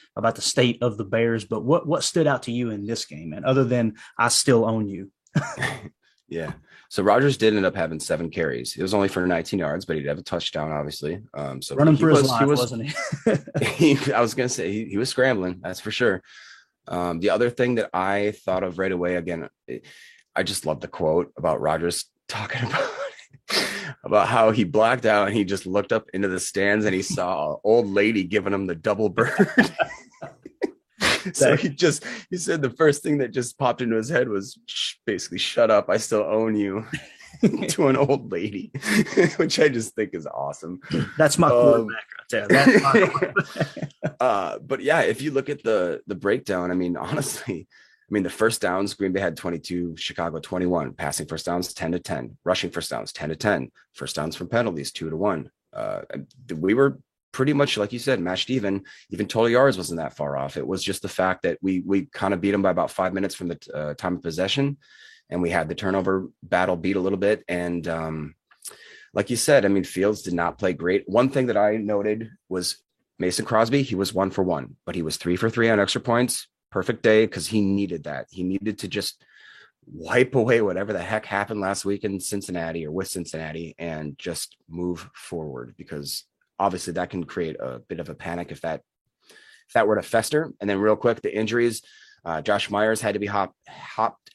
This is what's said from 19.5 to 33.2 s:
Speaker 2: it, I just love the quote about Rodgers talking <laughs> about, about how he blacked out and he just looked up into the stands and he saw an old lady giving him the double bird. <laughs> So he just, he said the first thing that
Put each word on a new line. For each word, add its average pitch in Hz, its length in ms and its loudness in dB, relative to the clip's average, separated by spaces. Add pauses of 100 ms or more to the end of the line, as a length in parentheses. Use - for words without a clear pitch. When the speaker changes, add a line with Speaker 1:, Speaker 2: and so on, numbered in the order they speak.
Speaker 2:
it, 62 180 -12 (500)
I 92 80 0
just 95 220 -6
love 78 160 -2
the - 60 -8
quote 80 500 0
about 78 240 0
Rodgers 80 440 -2 (220)
talking - 360 -6
<laughs> - 60 -2
about, - 220 -2 (1120)
about 101 240 4
how 113 240 6
he 110 120 2
blacked 113 440 2
out 104 200 4
and 104 80 0
he 107 80 2
just 95 220 -2
looked 101 260 0
up 110 220 0
into 98 140 0
the 92 120 -2
stands 101 460 2
and 95 100 2
he 95 60 0
saw 87 520 -2
an - 100 -6
old 110 240 4
lady 101 360 2
giving 98 300 0
him 98 140 -2
the 87 80 -4
double 104 340 0
bird. 120 480 2
<laughs> - 20 8 (1700)
So 135 240 6
he 165 120 -2
just, 151 340 2 (260)
he 180 80 -6
said 165 240 -2
the 131 80 0
first 147 340 4
thing 151 160 2
that 120 120 0